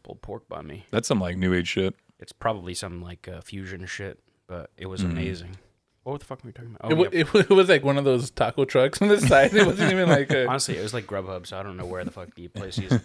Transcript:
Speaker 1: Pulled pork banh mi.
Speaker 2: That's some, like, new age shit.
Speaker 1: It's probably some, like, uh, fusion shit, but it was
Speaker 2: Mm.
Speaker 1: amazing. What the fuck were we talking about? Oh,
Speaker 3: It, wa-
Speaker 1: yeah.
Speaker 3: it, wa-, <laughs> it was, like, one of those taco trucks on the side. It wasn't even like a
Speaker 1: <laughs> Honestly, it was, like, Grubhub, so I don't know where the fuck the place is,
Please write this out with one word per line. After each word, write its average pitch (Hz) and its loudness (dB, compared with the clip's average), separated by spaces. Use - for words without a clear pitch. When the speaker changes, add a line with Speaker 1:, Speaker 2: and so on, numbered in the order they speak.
Speaker 1:
Pulled 98 -18
pork - -14
banh 78 -14
mi. 78 -16
Speaker 2:
That's 113 -2
some, 117 0
like, 90 -4
new 92 2
age 87 0
shit. 95 -2
Speaker 1:
It's - -20
probably 95 -6
some, 87 -10
like, 90 -18
uh, 87 -14
fusion 95 -14
shit, 98 -12
but 87 -14
it - -14
was 95 -8
Speaker 2:
Mm. 87 -2
Speaker 1:
amazing. 90 -8
What 143 -10
the - -20
fuck - -16
were 120 -18
we 107 -18
talking 117 -18
about? - -6
Oh, - 2
Speaker 3:
It, 156 4
wa- 180 4
Speaker 1:
yeah. 165 0
Speaker 3:
it, 151 0
wa-, 214 8
<laughs> 190 4
it - -
was, 190 6
like, 147 4
one 139 2
of 143 0
those 127 2
taco 127 0
trucks 135 2
on 202 4
the 208 6
side. 139 6
It 208 8
wasn't 175 2
even 185 2
like 143 4
a 135 2
Speaker 1:
<laughs> 120 0
Honestly, 131 -2
it 85 -6
was, 107 -6
like, 113 -6
Grubhub, 92 -8
so 98 -12
I 98 -8
don't 98 -12
know 92 -8
where 90 -8
the - -8
fuck 87 -16
the 87 -16
place 95 -12
is, 95 -4